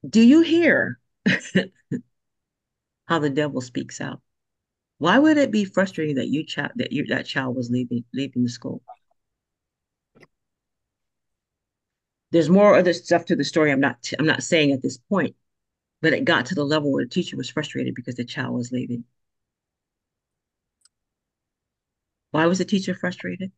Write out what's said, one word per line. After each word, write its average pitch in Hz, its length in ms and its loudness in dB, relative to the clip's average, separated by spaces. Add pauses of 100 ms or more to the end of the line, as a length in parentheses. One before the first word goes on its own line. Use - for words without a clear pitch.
Do 226 140 4
you 277 200 8
hear 294 580 2 (260)
<laughs> - 40 4 (1800)
how 170 140 -2
the 147 100 0
devil 143 300 -2
speaks 123 400 -10
out? - 220 -10 (800)
Why 180 180 4
would 302 200 6
it 269 140 2
be 208 140 0
frustrating 165 500 -2
that 127 120 -2
you 151 180 -2
chi-, - 300 -8
that - 160 -4
you, 143 160 -2
that - 180 -4
child 131 300 -4
was 123 140 -6
leaving, 123 440 -4
leaving 127 300 -4
the 120 60 0
school? - 320 -12 (3500)
There's 160 180 4
more 196 260 8
other 175 180 4
stuff 170 320 0
to 170 100 0
the 143 80 -2
story 151 280 2
I'm 135 80 0
not, - 280 -2 (120)
I'm 156 60 2
not 151 180 0
saying 151 280 2
at 131 120 -4
this - 140 -6
point, - 380 -4 (680)
but 156 120 2
it 254 120 -2
got 156 220 2
to 190 80 -6
the 147 80 -2
level 143 280 0
where 139 120 -2
the 123 60 -8
teacher - 260 -4
was 131 140 -8
frustrated 135 460 -6
because 123 200 -12
the 123 80 -8
child 123 300 -8
was 123 180 -6
leaving. 120 320 -6 (3250)
Why 156 140 2
was 185 140 2
the 180 60 -2
teacher 190 280 -2
frustrated? 180 640 -8